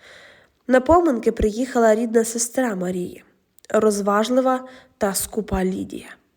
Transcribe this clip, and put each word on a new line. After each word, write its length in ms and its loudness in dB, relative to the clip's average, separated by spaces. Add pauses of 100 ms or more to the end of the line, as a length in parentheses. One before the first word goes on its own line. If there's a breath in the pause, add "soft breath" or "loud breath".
(680 loud breath)
На 140 6
поминки 500 2
приїхала 640 2
рідна 280 0
сестра 520 -4
Марії, 480 -6 (460)
розважлива 1000 0 (300 loud breath)
та 160 -2
скупа 520 -4
Лідія. 420 -6 (300)